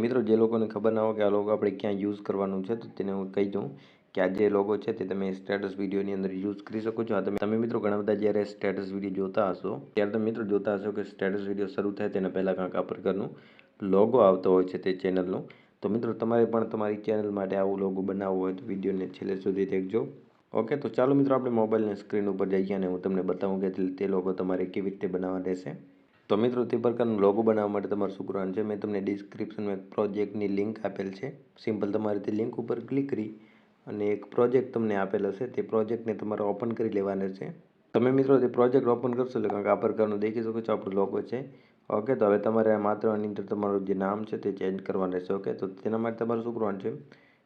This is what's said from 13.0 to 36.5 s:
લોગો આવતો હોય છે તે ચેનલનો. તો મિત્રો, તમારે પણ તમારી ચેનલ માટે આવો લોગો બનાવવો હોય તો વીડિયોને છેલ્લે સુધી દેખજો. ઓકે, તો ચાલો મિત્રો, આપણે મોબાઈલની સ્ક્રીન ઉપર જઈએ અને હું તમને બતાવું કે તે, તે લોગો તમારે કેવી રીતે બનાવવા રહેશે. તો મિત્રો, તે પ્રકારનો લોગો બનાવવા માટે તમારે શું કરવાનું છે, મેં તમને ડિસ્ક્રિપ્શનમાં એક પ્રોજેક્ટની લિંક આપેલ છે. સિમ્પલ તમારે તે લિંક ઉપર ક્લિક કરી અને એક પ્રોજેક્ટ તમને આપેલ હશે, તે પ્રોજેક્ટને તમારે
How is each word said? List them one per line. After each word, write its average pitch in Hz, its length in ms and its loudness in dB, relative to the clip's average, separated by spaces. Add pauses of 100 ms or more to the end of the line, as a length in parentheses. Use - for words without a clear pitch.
લોગો 113 320 6
આવતો 95 300 6
હોય 92 160 4
છે 92 120 -6
તે 95 80 0 (120)
ચેનલનો. 92 360 0 (420)
તો 98 120 -2
મિત્રો, 117 200 0
તમારે 117 320 4
પણ 110 280 0
તમારી 107 340 -2
ચેનલ 107 300 0
માટે 95 240 0
આવો 98 120 2 (100)
લોગો 95 260 -2
બનાવવો 98 340 0
હોય 95 160 -2
તો 117 120 -12
વીડિયોને 95 440 -2
છેલ્લે 98 200 -4 (100)
સુધી 98 260 2
દેખજો. 95 300 0 (520)
ઓકે, 117 300 0
તો 113 140 -4
ચાલો 131 220 4
મિત્રો, 139 160 4
આપણે 123 240 0
મોબાઈલની 107 420 0
સ્ક્રીન 101 320 -2
ઉપર 95 180 0
જઈએ 95 260 0
અને 95 140 0
હું 90 100 -4
તમને 95 280 0
બતાવું 98 340 -2
કે 95 140 0
તે, 95 80 0 (160)
તે 98 140 0
લોગો 92 260 0
તમારે 92 340 0
કેવી 95 180 -2
રીતે 98 220 -6
બનાવવા 92 320 -2
રહેશે. - 260 -4 (560)
તો 104 140 4
મિત્રો, 123 220 2
તે 123 120 0
પ્રકારનો 117 480 2
લોગો 104 240 6
બનાવવા 104 280 2
માટે 98 180 -4
તમારે 98 180 -2
શું 95 160 -8
કરવાનું 95 240 -4
છે, 107 160 -2
મેં 104 160 -4
તમને 101 160 -2
ડિસ્ક્રિપ્શનમાં 101 800 -4
એક 95 160 -16
પ્રોજેક્ટની 104 640 -2
લિંક 107 260 -4
આપેલ 98 320 -4
છે. 143 160 -8 (240)
સિમ્પલ 104 400 -2
તમારે 104 300 -2
તે 107 140 -2
લિંક 120 220 -4
ઉપર 117 160 -2 (120)
ક્લિક 139 180 0
કરી 110 220 -4 (560)
અને 104 220 -4
એક 104 120 0 (120)
પ્રોજેક્ટ 120 400 4
તમને 110 220 0
આપેલ 98 340 0
હશે, 98 160 -4 (100)
તે 104 60 0 (100)
પ્રોજેક્ટને 110 480 0
તમારે 104 320 -2